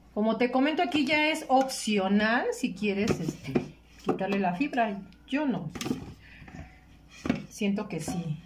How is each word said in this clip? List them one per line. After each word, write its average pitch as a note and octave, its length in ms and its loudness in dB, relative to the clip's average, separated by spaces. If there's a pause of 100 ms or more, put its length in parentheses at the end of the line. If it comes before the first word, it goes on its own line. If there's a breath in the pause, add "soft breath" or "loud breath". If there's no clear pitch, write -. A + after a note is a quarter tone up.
(140)
Como A3 240 0
te B3+ 140 2
comento, D4 320 2
aquí D4 220 2
ya D4+ 220 4
es D#4 220 0
opcional A3 1040 4
si G#3 200 -2
quieres, G3+ 460 0
este, C#3+ 560 -4 (300)
quitarle F#3+ 340 0
la F3 160 0
fibra. A3+ 460 -2 (260)
Yo D4 180 -2
no. F#3+ 240 -2 (1800 loud breath)
Siento G3+ 400 -2
que E3+ 100 -6
sí. E3 460 -4